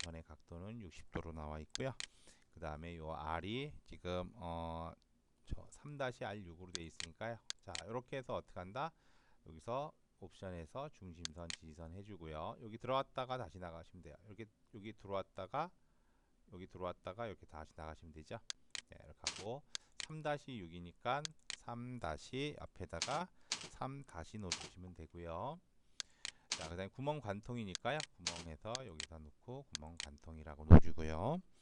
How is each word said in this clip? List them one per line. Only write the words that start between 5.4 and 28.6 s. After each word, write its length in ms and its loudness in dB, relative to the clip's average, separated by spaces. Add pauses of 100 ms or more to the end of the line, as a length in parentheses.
저 240 -4
삼 280 -12
다시 260 -2
R 200 -4
육으로 280 -12
돼 140 -6
있으니까요. 520 -6 (260)
자, 100 -10 (120)
이렇게 320 -6
해서 180 -4
어떻게 240 -6
한다? 320 -6 (540)
여기서 460 -6 (280)
옵션에서 680 -10
중심선, 600 -12 (100)
지지선 360 -14
해주고요. 640 -10
여기 160 -12
들어왔다가 600 -2
다시 220 -10
나가시면 440 -12
돼요. 120 -16 (120)
이렇게 180 -12 (280)
여기 200 -12
들어왔다가 760 -4 (840)
여기 140 -12
들어왔다가 600 -6
이렇게 200 -10
다시 280 -12
나가시면 380 -10
되죠. 260 -10 (500)
네, 140 -16
이렇게 240 -18
하고 360 -4 (440)
삼 140 -10
다시 360 -4
육이니까 640 -4 (340)
삼 420 -8
다시 600 -2
앞에다가 680 -4 (440)
삼 320 -8
다시 340 -10
놓으시면 560 -6
되고요. 640 -8 (920)
자, 200 -2
그다음에 200 -4
구멍 300 -2
관통이니까요. 760 -4 (200)
구멍에서 560 -6 (120)